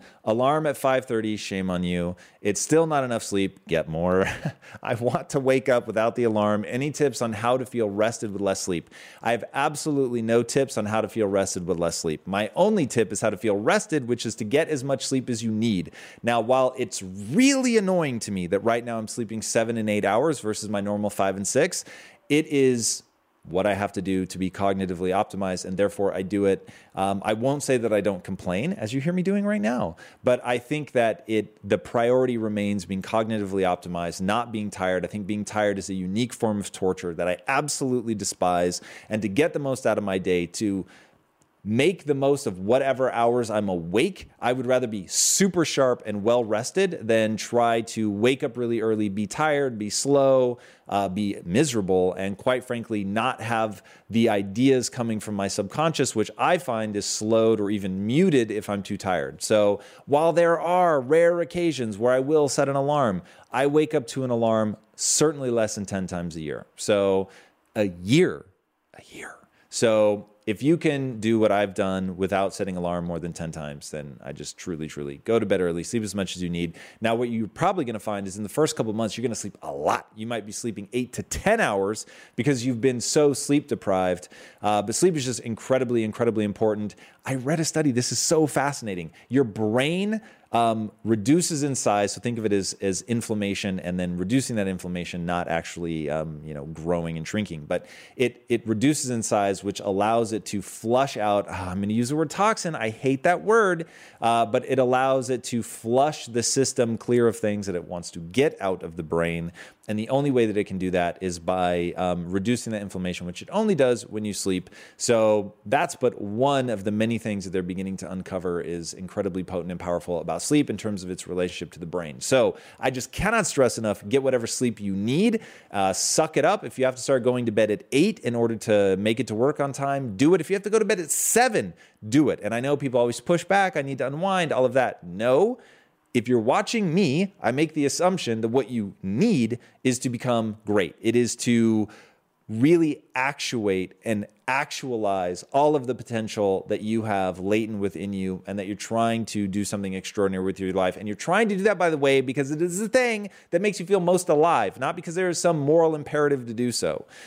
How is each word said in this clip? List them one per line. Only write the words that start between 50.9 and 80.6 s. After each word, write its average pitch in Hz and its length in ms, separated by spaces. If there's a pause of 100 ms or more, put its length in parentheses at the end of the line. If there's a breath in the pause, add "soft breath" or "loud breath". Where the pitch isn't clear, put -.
be 98 360
miserable, 92 680
and 95 240
quite 127 260
frankly, 113 380
not 113 380
have 113 420 (260 loud breath)
the 113 200
ideas 110 600
coming 117 300
from 104 160
my 98 140
subconscious, 135 640
which 107 240
I 160 200
find 110 360
is 101 100
slowed 110 540
or 101 100
even 98 380
muted 131 460
if 104 180
I'm 101 140
too 104 120
tired. 78 460
So 104 380 (260 loud breath)
while 156 260
there 165 280
are 170 400
rare 170 400
occasions 147 580
where 123 140
I 127 80
will 147 280
set 139 200
an 139 80
alarm, 139 460 (280 loud breath)
I 131 160
wake 151 260
up 139 160
to 135 140
an 127 80
alarm 113 460 (180)
certainly 143 560
less 113 240
than 101 100
ten 95 220
times 87 300
a 85 40
year. 69 260 (100)
So 98 520 (460 loud breath)
a 104 140 (160)
year, 120 420 (480)
a - 80 (100)
year. - 220 (340 soft breath)
So 107 600 (180)
if 107 160
you 156 140
can 135 420
do 110 220
what 107 100
I've 101 240
done 95 420
without 95 380
setting 95 220
alarm 87 280
more 87 140
than 85 140
ten 82 180
times, 73 400
then 71 320
I 67 80
just 76 260
truly, 78 300
truly 71 380
go 113 160
to 110 40
bed 98 160
early, 85 220
sleep 113 220
as 98 100
much 98 220
as 90 60
you 90 60
need. 85 280 (240 loud breath)
Now, 113 160
what 120 140
you're 113 180
probably 180 360
gonna 113 140
find 101 300
is 90 80
in 107 80
the 101 40
first 151 280
couple 113 140
of 104 40
months, 110 240
you're 117 60
gonna 117 100
sleep - 260
a 76 120
lot. 80 420
You 110 140
might 110 180
be 107 60
sleeping 101 400